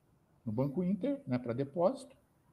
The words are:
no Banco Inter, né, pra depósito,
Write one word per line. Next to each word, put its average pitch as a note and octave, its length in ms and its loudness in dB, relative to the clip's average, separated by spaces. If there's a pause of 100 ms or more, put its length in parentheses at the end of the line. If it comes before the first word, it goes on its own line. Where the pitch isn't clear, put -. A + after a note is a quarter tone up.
(460)
no A#2 60 -4
Banco C3+ 320 0
Inter, B3 420 0
né, B2 140 0
pra A#2+ 120 -4
depósito, E3+ 640 0 (380)